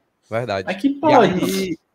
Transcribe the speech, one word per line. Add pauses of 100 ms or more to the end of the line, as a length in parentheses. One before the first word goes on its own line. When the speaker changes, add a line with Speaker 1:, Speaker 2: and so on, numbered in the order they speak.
(280)
Speaker 1:
Verdade.
Speaker 2:
Mas
que
Speaker 1:
E
Speaker 2:
pode,
Speaker 1:
aí,
Speaker 2:
mano? (180)